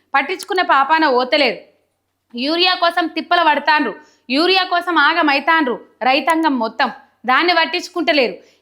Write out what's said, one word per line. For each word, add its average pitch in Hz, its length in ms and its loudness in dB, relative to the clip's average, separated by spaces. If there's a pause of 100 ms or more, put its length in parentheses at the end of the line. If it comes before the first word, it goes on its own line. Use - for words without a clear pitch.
(160)
పట్టించుకున్న 359 460 -2
పాపాన 320 440 2 (140)
ఓతలేదు. 254 400 0 (720)
యూరియా 330 400 0
కోసం 349 340 0
తిప్పలు 339 420 -2
పడతాండ్రు, 285 440 0 (360)
యూరియా 359 340 2
కోసం 349 340 -2 (100)
ఆగమైతాండ్రు 302 680 0 (280)
రైతాంగం 302 600 0
మొత్తం, 240 260 -2 (360)
దాన్ని 302 340 2
పట్టించుకుంటలేరు. 311 760 -2 (260)